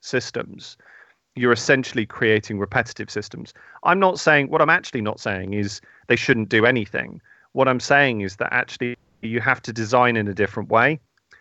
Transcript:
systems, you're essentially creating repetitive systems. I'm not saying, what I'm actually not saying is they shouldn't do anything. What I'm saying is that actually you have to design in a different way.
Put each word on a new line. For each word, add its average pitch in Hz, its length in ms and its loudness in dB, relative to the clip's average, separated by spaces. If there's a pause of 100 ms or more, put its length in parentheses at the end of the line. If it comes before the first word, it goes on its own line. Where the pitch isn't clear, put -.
systems, - 760 -8 (580)
you're 123 160 2
essentially 123 560 0
creating 110 540 0
repetitive 110 500 -4
systems. - 420 -10 (300)
I'm 180 160 2
not 185 220 2
saying, 143 280 2
what 156 140 0
I'm 156 80 4
actually 165 300 -2
not 104 180 -6
saying 95 360 -6
is 101 260 -4 (260)
they 120 80 2
shouldn't 117 360 0
do 113 140 4
anything. - 560 -2 (300)
What 131 160 0
I'm 127 140 0
saying 139 400 2
is 95 160 -6
that - 160 -4
actually 120 440 -4 (260)
you 113 180 -4
have 123 220 0
to 120 100 -10
design 117 440 2
in 104 120 0
a 98 60 -4
different 104 340 -2
way. 120 320 2 (400)